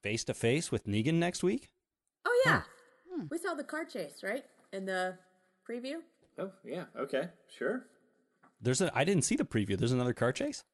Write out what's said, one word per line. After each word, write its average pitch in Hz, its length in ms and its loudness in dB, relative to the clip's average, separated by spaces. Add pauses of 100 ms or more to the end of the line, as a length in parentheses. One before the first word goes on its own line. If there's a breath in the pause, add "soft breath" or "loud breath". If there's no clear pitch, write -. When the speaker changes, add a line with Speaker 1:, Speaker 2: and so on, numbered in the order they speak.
Speaker 1:
Face 107 220 -2
to - 100 -2
face 117 380 2
with - 140 -2
Negan 110 280 2
next 170 300 2
week? 208 260 0 (540)
Speaker 2:
Oh, 480 220 4
yeah. - 160 4 (480)
Speaker 1:
Huh. 359 100 -8
Speaker 3:
Hmm. 170 100 -6
Speaker 2:
We 320 80 -6
saw 349 160 -4
the 285 100 -6
car 311 200 -6
chase, - 400 -10
right? 226 200 -4 (280)
In 190 140 -6
the 185 320 -2 (500)
preview? 254 320 -6 (380)
Speaker 4:
Oh, 190 120 -6 (140)
yeah. 160 220 -8 (120)
Okay. 139 300 -2 (200)
Sure. 196 360 -4 (800)
Speaker 1:
There's 127 180 2
a, 180 180 2
I 139 60 4
didn't 175 200 4
see - 120 0
the 180 80 0
preview. 101 340 0
There's 120 140 2
another 123 220 2
car 120 180 2
chase? - 420 -4